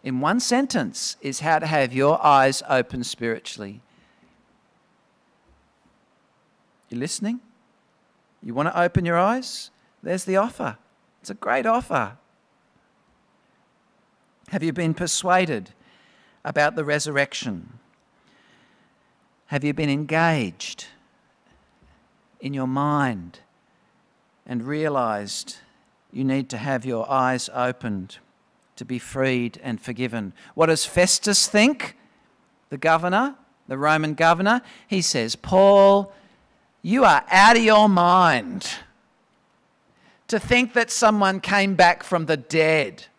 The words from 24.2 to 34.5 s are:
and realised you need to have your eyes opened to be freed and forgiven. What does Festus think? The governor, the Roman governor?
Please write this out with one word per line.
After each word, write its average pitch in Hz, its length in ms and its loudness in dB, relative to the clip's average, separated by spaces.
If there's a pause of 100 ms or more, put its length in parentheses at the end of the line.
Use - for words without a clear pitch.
and 120 140 -6
realised 127 920 -4 (560)
you 135 120 -6
need 135 260 -2
to 120 80 -10
have 127 260 -4
your 117 240 -6
eyes 127 460 -2
opened 120 640 -6 (560)
to 123 100 -14
be 123 140 -10
freed 127 640 -4
and 113 180 -8
forgiven. 113 520 -8 (220)
What - 120 2
does 160 180 0
Festus 185 640 0
think? 233 500 0 (720)
The 147 80 -12
governor, 180 600 0 (320)
the 135 100 -8
Roman 156 360 0
governor? 180 460 2 (280)